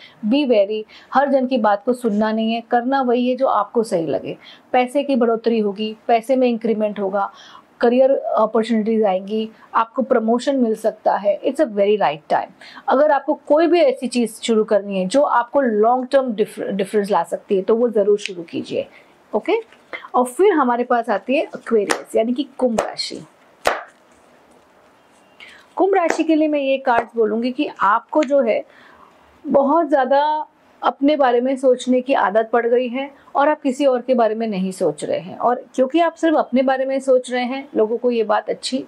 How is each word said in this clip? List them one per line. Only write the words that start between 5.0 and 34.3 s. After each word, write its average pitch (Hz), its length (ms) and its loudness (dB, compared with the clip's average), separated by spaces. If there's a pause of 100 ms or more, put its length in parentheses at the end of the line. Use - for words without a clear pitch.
की 269 120 -2
बढ़ोतरी 233 440 0
होगी, 214 380 -4 (100)
पैसे 233 280 2
में 254 120 2
increment 214 520 -2
होगा, 196 320 -4 (500)
career 262 340 4
opportunities 220 880 0
आएंगी, 202 460 -2 (260)
आपको 233 260 -2
promotion 240 540 0
मिल 226 200 0
सकता 214 400 -2
है। 196 260 -2
It's 254 160 -4
a 311 80 2
very 208 320 2
right 156 320 -2
time। 131 220 -2 (360)
अगर 294 240 4
आपको 277 220 0
कोई 311 340 2
भी 339 140 4
ऐसी 262 260 0
चीज़ 233 340 -4
शुरू 220 220 0
करनी 202 360 -2
है 185 80 -2
जो 269 140 2
आपको - 400 0
लॉन्ग 240 500 2
term 262 220 2
डिफर-, - 340 -4
difference 202 440 -2
ला 185 120 2
सकती - 320 -4
है, 185 60 0
तो 220 140 0
वो 240 140 2
ज़रूर 208 280 2
शुरू 180 260 -10
कीजिए। 123 440 -8 (480)
ओके, - 180 -2 (600)
और 247 100 2
फिर 359 280 2
हमारे 247 300 0
पास 240 260 -2
आती 214 280 -2
है 339 100 -2
Aquarius, - 680 -4
यानी 226 180 0
कि 269 140 -6 (100)
कुंभ 233 240 -2
राशि। - 420 -10 (2500)
कुंभ 381 200 2
राशि 330 280 2
के 320 120 2
लिए 311 120 2
मैं 294 120 -2
ये 269 180 0
cards 233 380 -2
बोलूँगी 226 360 0
कि 269 180 -4 (100)
आपको 220 440 0
जो 277 180 2
है 220 240 0 (840)
बहुत 277 400 2
ज़्यादा 285 600 0 (360)
अपने 277 320 0
बारे 247 260 2
में 262 140 0
सोचने 254 460 2
की 269 120 -2
आदत 220 400 0
पड़ 233 140 2
गई 247 200 2
है 269 240 -8 (240)
और 302 140 2
आप 302 120 -2
किसी 277 240 -2
और 254 160 2
के 262 120 0
बारे 220 220 2